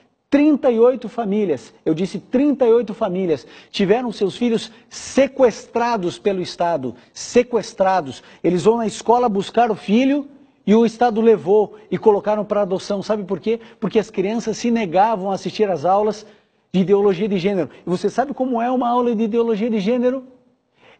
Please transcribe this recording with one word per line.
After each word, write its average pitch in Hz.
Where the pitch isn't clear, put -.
Trinta 285
e 233
oito 240
famílias, 196
eu 160
disse 180
trinta 262
e 226
oito 233
famílias, 180
tiveram 214
seus 190
filhos 226
sequestrados 240
pelo 190
Estado, 151
sequestrados. 190
Eles 170
vão 220
na 233
escola 240
buscar 220
o 196
filho 269
e 196
o 233
Estado 226
levou 208
e 185
colocaram 208
para 208
adoção. 190
Sabe 208
por 180
quê? 226
Porque 208
as 202
crianças 208
se 240
negavam 202
a 190
assistir 196
às 156
aulas 208
de 185
ideologia 202
de 196
gênero. 180
E -
você 180
sabe 262
como 254
é 240
uma 254
aula 240
de 214
ideologia 233
de 220
gênero? 247